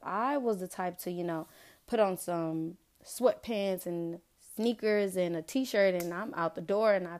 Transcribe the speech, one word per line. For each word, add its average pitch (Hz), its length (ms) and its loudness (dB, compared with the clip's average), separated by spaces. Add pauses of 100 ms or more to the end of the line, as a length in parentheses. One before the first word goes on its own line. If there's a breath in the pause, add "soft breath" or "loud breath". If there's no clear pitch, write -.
I 233 320 -2
was 233 240 0
the 180 80 -6
type 180 300 -4
to, - 120 -6
you 175 140 -4
know, 165 240 -2 (400 loud breath)
put 240 100 0
on 196 180 4
some 165 600 -4 (260)
sweatpants 202 800 0
and 170 340 -4 (340)
sneakers 214 640 2
and 175 180 2
a 160 80 -2
t-shirt, 196 580 2
and 170 140 -4
I'm 208 200 -6
out 165 200 0
the 190 60 -8
door, 202 340 4
and 180 140 0
I 175 120 -8